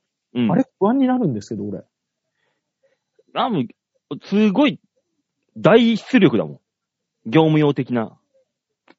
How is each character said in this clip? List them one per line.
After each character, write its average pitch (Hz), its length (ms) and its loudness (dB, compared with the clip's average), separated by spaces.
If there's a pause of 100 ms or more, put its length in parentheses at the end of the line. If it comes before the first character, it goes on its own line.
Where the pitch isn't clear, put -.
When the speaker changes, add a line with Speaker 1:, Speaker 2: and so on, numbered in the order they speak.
(360)
Speaker 1:
う 123 120 0
ん。 - 40 0
Speaker 2:
あ 160 40 0
れ 262 100 0 (140)
不 196 100 0
安 262 80 0
に 262 100 0
な 254 100 -2
る 233 100 -2
ん 131 60 -2
で 104 80 -6
す - 80 -20
け 113 60 -8
ど、 101 80 -8
俺。 101 200 -12 (1500)
Speaker 1:
あ、 240 140 -2
も 185 120 -2
う、 117 60 -6 (560)
す 208 280 0
ご 190 160 0
い - 120 -6 (760)
大 226 400 4
出 - 240 0
力 123 200 4
だ 80 60 -4
も 73 100 -12
ん。 - 40 -20 (680)
業 160 160 2
務 156 160 2
用 143 160 0
的 120 180 -6
な。 113 240 -6 (800)